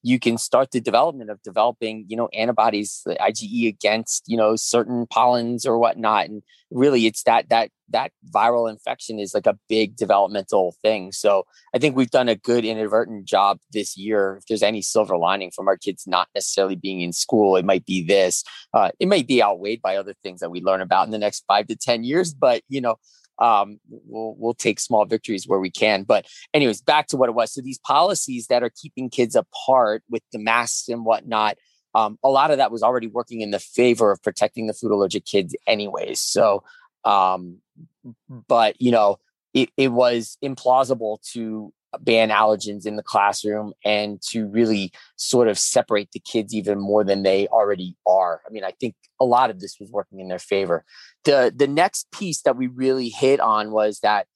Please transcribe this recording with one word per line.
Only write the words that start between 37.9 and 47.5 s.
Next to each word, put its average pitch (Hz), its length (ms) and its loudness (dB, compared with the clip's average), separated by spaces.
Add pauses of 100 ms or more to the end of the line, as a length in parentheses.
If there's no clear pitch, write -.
but, 113 320 2
you 123 100 2
know, 104 280 4 (340)
it, 135 240 2
it 135 120 2
was 120 540 0
implausible 123 760 0 (140)
to 110 420 -10 (260)
ban 113 280 4
allergens 107 560 0
in 107 120 -6
the 107 60 -8
classroom 104 680 -2 (120)
and 104 360 -2
to 110 260 -6
really 104 460 0 (240)
sort 120 320 2
of 101 100 0
separate 107 540 0
the - 80 -14
kids 110 340 -6
even 101 240 -2
more 101 260 2
than 98 180 0
they 98 260 2
already 101 480 0 (100)